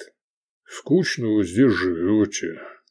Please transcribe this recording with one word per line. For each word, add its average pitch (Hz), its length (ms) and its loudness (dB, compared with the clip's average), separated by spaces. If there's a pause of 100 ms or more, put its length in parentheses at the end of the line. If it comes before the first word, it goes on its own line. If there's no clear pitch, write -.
(640)
«Скучно - 720 -2
вы 104 100 2
здесь 107 280 4
живёте», — 92 880 -2 (300)